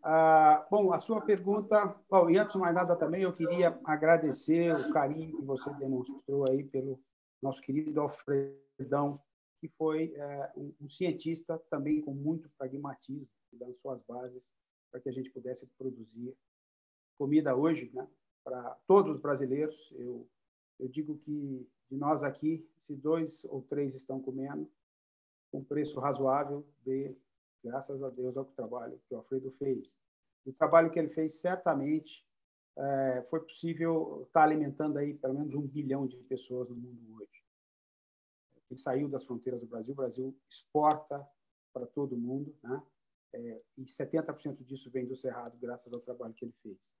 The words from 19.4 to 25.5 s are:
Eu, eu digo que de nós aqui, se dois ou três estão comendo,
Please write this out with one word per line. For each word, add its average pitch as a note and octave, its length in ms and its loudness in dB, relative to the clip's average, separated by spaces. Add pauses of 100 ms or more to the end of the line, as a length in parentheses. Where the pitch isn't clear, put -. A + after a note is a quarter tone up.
Eu, B2 280 -10 (540)
eu B2+ 80 -6
digo D3+ 300 -6
que C#3+ 500 -8 (240)
de C3+ 60 -4
nós C#3+ 260 2
aqui, D#3 420 -2 (120)
se - 180 -12
dois D#3 540 -2
ou C3+ 120 -8
três C#3+ 340 -4
estão C3+ 260 -8
comendo, C3+ 480 -8 (800)